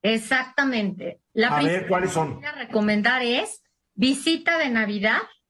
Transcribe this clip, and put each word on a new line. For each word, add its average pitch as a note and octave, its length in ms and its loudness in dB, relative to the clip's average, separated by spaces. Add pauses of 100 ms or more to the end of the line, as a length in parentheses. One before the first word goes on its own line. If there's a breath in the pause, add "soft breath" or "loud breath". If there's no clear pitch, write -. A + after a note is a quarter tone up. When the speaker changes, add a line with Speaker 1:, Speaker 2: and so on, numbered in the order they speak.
Speaker 1:
Exactamente. A3 1160 -2 (120)
La A3+ 160 2
Speaker 2:
A D3 80 2
ver, C#3+ 80 2
Speaker 1:
primera F3 240 0
Speaker 2:
¿cuáles F3+ 240 0
son? D#3+ 180 0
Speaker 1:
que - 60 -8
voy - 100 -14
a D4+ 60 -8
recomendar A3+ 720 0
es B3+ 400 -2 (320)
Visita D#4+ 640 0
de C#4+ 120 0
Navidad G#3+ 480 0 (320)